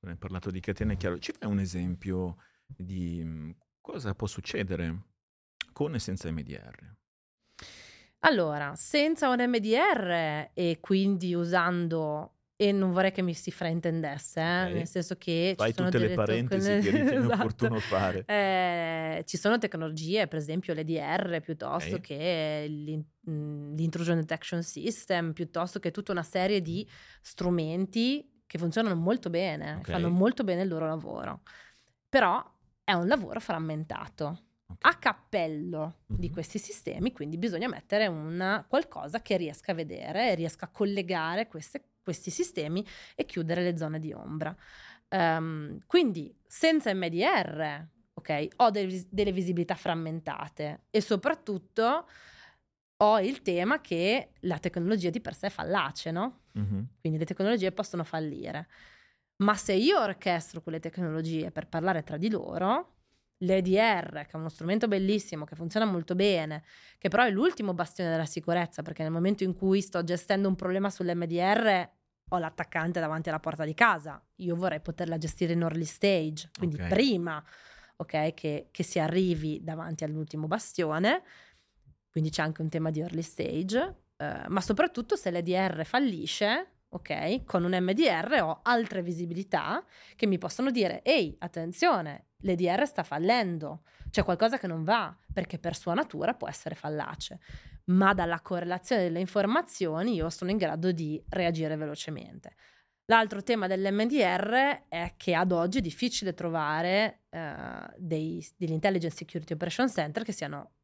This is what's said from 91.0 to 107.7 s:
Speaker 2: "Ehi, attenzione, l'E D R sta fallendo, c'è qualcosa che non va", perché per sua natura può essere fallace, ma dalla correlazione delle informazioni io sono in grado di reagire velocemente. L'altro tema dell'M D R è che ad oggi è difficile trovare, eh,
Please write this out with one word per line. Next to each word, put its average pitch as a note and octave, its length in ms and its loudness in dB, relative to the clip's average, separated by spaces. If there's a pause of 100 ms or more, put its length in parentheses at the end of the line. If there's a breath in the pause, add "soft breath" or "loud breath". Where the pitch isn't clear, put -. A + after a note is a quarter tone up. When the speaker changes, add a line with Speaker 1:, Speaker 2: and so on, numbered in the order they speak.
Speaker 2:
"Ehi, A#3 360 4
attenzione, F3 880 0 (120)
l'E F#3+ 160 0
D F3 120 2
R G3+ 200 4
sta F#3 160 -4
fallendo, E3+ 800 0 (280 loud breath)
c'è - 140 2
qualcosa A3+ 340 4
che - 80 -6
non E3 180 -2
va", G3+ 320 2 (160)
perché F#3 260 -4
per E3+ 160 -4
sua E3+ 200 -2
natura F#3 400 0
può - 140 -8
essere - 260 -8
fallace, D3+ 640 -8 (440 loud breath)
ma F#3+ 280 6
dalla E3+ 300 2
correlazione F3+ 600 0
delle E3+ 180 0
informazioni G#3 920 0
io D#3+ 140 0
sono F3+ 220 -4
in G#3 80 2
grado E3 340 0
di D#3 380 -4
reagire D#3+ 460 0
velocemente. - 800 -8 (520 soft breath)
L'altro A3 360 2
tema A3 240 2
dell'M G3 400 2
D A#3+ 140 0
R A3+ 680 2
è E3+ 280 -6
che - 180 0
ad F3+ 160 4
oggi F3 280 2
è - 20 2
difficile F#3 540 -2
trovare, E3+ 960 0
eh, D#3+ 240 -8 (420)